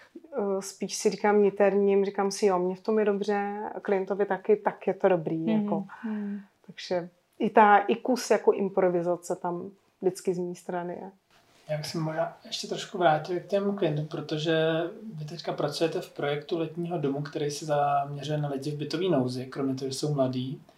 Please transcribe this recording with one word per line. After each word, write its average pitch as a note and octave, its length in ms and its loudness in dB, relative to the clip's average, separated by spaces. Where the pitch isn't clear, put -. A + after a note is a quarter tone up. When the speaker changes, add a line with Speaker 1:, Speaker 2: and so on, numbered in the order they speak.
Speaker 1:
eh, G3+ 280 -2
spíš - 340 -8
si - 140 2
říkám G#3 340 4
niterním, G3 640 4
říkám G3 260 -2
si: G#3+ 140 -2
"Jo, F#3 140 4
mně F#3 160 0
v F#3 60 -16
tom A3 180 0
je G#3 60 4
dobře, G3+ 520 0
klientovi G3 440 0
taky, G3 300 2
tak - 320 -2
je F#3+ 60 2
to F#3+ 160 4
dobrý," E3 280 2
Speaker 2:
Mhm, G#3+ 260 0
Speaker 1:
jako. G3+ 200 -2
Speaker 2:
mhm. G#3 340 -6
Speaker 1:
Takže F3 440 -6
i G#3+ 100 2
ta, G#3 280 8
i A3 180 2
kus A#3+ 360 -2
jako G#3+ 220 4
improvizace F3+ 840 0
tam F3+ 360 -6
vždycky F#3 320 0
z F3 60 -4
mé F3 160 -6
strany F3 460 -8
je. F#3+ 100 -14
Speaker 3:
Já D3+ 80 -2
bych D3+ 80 -6
se - 120 -6
možná D#3 480 -4
ještě - 220 -10
trošku - 300 -8
vrátil E3+ 420 2
k D#3+ 80 -16
těm G3+ 280 0
klientům, D#3 320 0
protože D#3 480 -2
vy D#3 120 -10
teďka - 280 -8
pracujete D#3+ 480 -2
v - 80 -12
projektu D3 480 -4
letního E3+ 400 -4
domu, C#3 240 0
který D3 300 -4
se - 140 -8
zaměřuje C#3+ 720 0
na D3 120 -2
lidi C3+ 220 -4
v D3 60 -6
bytové D3+ 260 -4
nouzi, B2+ 420 0
kromě C3+ 300 -4
toho, C3+ 160 -6
že C3 60 -8
jsou D3 160 -2
mladí. C3 480 -2